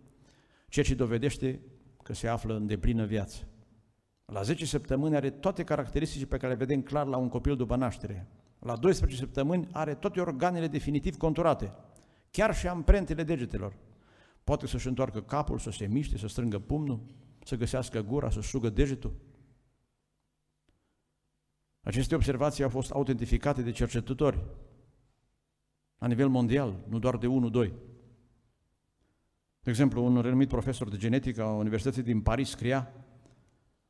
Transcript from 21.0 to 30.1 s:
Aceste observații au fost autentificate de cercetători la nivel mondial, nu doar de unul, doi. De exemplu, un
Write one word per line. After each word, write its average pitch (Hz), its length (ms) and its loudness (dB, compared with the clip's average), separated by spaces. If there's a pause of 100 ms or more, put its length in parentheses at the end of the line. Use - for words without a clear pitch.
Aceste 113 340 0
observații 143 480 2
au 135 60 4
fost 131 220 -2
autentificate 127 720 2
de 117 80 -2
cercetători 123 760 0 (1500)
la 117 80 -4
nivel 120 220 4
mondial, 123 600 2
nu 110 100 -2
doar 123 180 0
de 117 100 -2
unul, 123 240 2
doi. 107 220 2 (1900)
De 127 100 -4
exemplu, 120 340 4
un 123 160 6